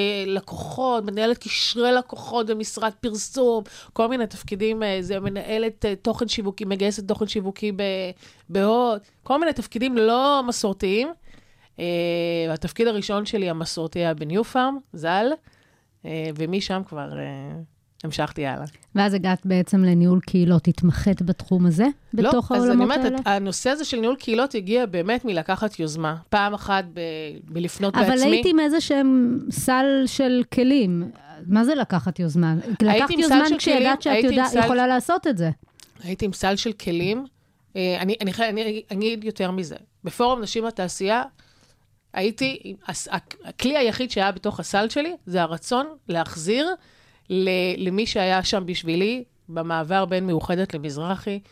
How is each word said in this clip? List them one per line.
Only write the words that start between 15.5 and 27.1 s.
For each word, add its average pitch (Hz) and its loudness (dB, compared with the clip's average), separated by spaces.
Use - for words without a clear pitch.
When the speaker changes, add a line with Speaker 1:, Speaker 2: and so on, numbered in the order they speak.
Speaker 1:
אה, 160 -12
ומשם 185 -4
כבר, 143 -12
אה, 143 -8
המשכתי 151 -4
הלאה. 135 -6
Speaker 2:
ואז 202 2
הגעת 185 0
בעצם 185 4
לניהול 180 6
קהילות, 175 4
התמחית 180 2
בתחום 180 2
הזה, 175 4
Speaker 1:
לא, 220 2
Speaker 2:
בתוך 254 2
Speaker 1:
אז 247 2
Speaker 2:
העולמות 247 6
Speaker 1:
אני 285 2
אומרת, 262 -2
Speaker 2:
האלה? 202 2
Speaker 1:
הנושא 196 -2
הזה 294 0
של 262 -2
ניהול 233 2
קהילות 254 0
הגיע 220 0
באמת 190 -2
מלקחת 190 -2
יוזמה, 160 -2
פעם 208 2
אחת 196 -2
ב-, 170 -10